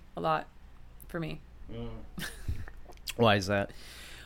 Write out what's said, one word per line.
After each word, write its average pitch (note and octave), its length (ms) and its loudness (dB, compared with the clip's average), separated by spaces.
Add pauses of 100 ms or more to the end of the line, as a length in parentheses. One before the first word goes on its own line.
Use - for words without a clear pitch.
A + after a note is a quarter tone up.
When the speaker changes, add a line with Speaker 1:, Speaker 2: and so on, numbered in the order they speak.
(160)
Speaker 1:
a F3 40 -4
lot D#3+ 260 2 (640)
for F3 100 -4
me. D#3+ 220 -4 (320)
Speaker 2:
Mm. A#2 160 -4 (1300)
Why A2 200 10
is F#2+ 100 4
that? G2+ 240 4 (560)